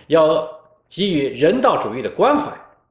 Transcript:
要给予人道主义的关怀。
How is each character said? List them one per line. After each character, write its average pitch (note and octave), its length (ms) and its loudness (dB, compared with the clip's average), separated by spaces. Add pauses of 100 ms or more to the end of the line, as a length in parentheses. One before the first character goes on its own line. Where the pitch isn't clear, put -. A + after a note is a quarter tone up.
要 D#3 400 2 (400)
给 G3 260 -4
予 C#3 200 0
人 D#3+ 260 2
道 A3+ 160 2
主 A2 220 -6
义 C3 40 -8
的 G#2+ 80 -6
关 C#4 280 2
怀。 - 120 -6 (420)